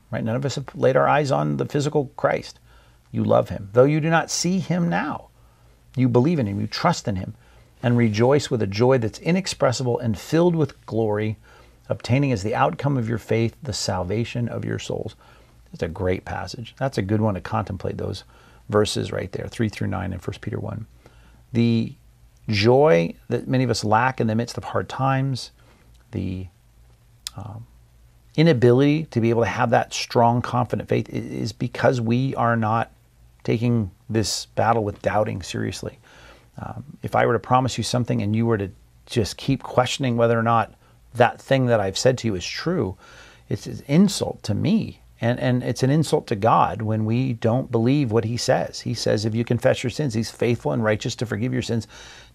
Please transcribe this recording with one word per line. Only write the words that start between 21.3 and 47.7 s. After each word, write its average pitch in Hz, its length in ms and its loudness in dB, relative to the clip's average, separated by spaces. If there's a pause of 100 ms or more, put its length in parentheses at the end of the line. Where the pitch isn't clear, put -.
The 117 420 2 (540)
joy 139 680 4 (140)
that 120 200 -4
many 131 160 2
of 120 60 0
us 110 140 -2
lack 113 360 2
in 120 60 2
the 107 80 0
midst 117 240 -4
of 104 60 -12
hard - 240 -4
times, 135 640 -2 (580)
the, 95 360 -6 (920)
um, 104 300 -14 (720)
inability 143 680 6
to - 140 -2
be 113 100 2
able 117 120 2
to 113 60 0
have 120 220 0
that 120 220 2
strong, 120 500 2
confident 120 460 -2
faith 117 240 0
i-, - 40 -6
is 123 360 -6
because 127 480 0
we 123 360 0
are 117 200 2
not 113 340 0 (520)
taking 117 480 0 (180)
this 107 380 -2
battle 113 360 0
with 101 200 -6
doubting 104 380 0
seriously. - 580 -8 (600)
Um, - 260 -12 (180)
if 113 120 -8
I 120 120 4
were 123 60 2
to 113 60 2
promise 127 400 0
you 117 60 -2
something 123 360 -2
and 104 140 0
you 113 100 2
were 113 140 2
to 98 120 -4 (360)
just - 300 -2
keep - 260 -2
questioning 123 540 0
whether 117 220 4
or 113 40 0
not 113 320 2 (400)
that 117 260 4
thing 131 260 2
that 117 140 4
I've 98 160 -2
said 123 220 4
to 113 100 -4
you 104 60 -2
is 87 100 -6
true, 143 520 -4 (520)
it's - 180 -6
an 113 200 -10
insult 160 560 2
to 107 120 -2
me. 143 460 -2 (220)
And, 120 160 0
and 127 240 0
it's 127 200 -4
an 131 80 2
insult 156 380 2
to 120 80 -2
God 113 440 2
when 110 240 -2
we 123 300 0
don't 117 360 0